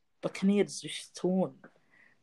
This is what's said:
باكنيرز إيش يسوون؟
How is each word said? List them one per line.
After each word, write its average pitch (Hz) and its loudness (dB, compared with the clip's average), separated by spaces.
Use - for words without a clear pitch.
باكنيرز 196 2
إيش - -10
يسوون؟ 180 -2